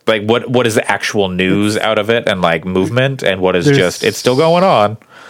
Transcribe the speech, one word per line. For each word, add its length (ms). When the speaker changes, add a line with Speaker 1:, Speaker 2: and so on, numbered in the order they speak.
Speaker 1:
like, 160
what, 260
what 180
is 80
the 160
actual 380
news 480
Speaker 2:
it's 80
Speaker 1:
out 140
of 100
it 180
and, 140
like, 240
movement 580
and 160
what 160
is 100
Speaker 2:
there's 120
Speaker 1:
just, 260
it's 140
still 180
going 280
on. 340